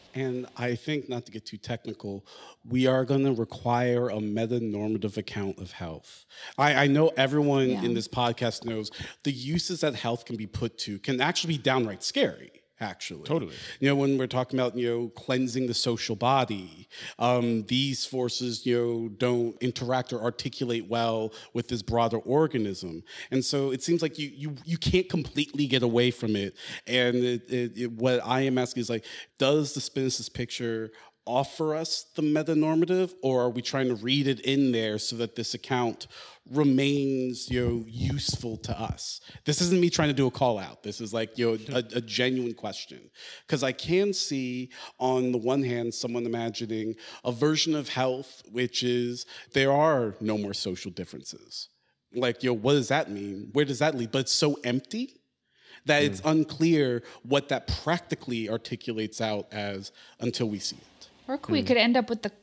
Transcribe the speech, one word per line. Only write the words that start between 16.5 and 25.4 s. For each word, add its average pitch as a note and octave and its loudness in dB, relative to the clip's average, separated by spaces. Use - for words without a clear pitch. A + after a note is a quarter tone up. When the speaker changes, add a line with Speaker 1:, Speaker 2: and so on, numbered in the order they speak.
Speaker 1:
um, A#2+ 2
these C3 0
forces, B2 -4
you B2 4
know, A#2 0
don't A#2+ 0
interact B2+ -2
or A#2+ -4
articulate A#2+ -4
well A2+ 0
with A#2+ -2
this A#2 -4
broader A#2 2
organism. G#2 0
And C3 0
so C#3 0
it C3 -4
seems E3+ 2
like D#3+ -2
you, D3 -6
you, C#3+ -8
you E3 -2
can't F#3 2
completely C#3+ -2